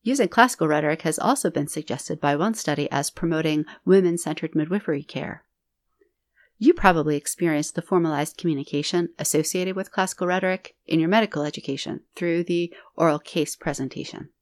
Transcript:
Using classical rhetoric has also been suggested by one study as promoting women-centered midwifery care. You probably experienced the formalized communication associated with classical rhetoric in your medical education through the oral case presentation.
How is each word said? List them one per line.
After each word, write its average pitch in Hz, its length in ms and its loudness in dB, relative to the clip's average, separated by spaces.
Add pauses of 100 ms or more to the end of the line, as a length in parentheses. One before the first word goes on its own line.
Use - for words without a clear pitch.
Using 233 260 2
classical 233 400 4
rhetoric 151 360 2
has 160 140 0
also - 320 2
been 147 200 -2
suggested 147 500 -8
by 143 160 2
one 202 180 0
study 147 380 -2
as 143 180 -2
promoting 160 560 0 (200)
women-centered 175 680 4
midwifery 156 500 -2
care. - 420 -10 (1120)
You 285 160 6
probably 156 420 4
experienced 151 600 -2
the 165 60 -4
formalized 160 540 0
communication 156 800 -2
associated 180 600 -2
with 190 160 -8
classical 185 340 -2
rhetoric 185 480 -2 (100)
in 160 140 2
your 160 80 2
medical 202 360 2
education - 600 -6 (100)
through 170 300 0
the 170 320 -2 (220)
oral 151 220 2
case - 360 -4
presentation. - 760 -8 (120)